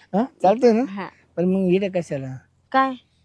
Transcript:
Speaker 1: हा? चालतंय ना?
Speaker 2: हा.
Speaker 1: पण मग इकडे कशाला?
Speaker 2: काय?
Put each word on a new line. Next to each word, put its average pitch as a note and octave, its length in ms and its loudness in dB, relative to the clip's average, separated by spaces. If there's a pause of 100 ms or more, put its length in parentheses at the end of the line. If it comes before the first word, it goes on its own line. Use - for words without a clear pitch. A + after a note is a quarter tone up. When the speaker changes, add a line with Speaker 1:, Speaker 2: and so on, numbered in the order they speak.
(140)
Speaker 1:
हा? G#3 100 0 (180)
चालतंय A3+ 300 4
ना? A3+ 160 2
Speaker 2:
हा. G3 180 -10 (300)
Speaker 1:
पण E3+ 80 0
मग F#3 280 2
इकडे G3 160 0 (120)
कशाला? C3+ 340 -8 (380)
Speaker 2:
काय? C4+ 220 2 (300)